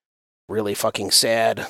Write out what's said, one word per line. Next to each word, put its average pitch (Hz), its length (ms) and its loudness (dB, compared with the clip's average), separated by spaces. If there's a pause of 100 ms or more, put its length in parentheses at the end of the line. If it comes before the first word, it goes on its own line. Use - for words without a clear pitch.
(480)
really 104 260 -2
fucking 101 360 -2
sad. 113 600 2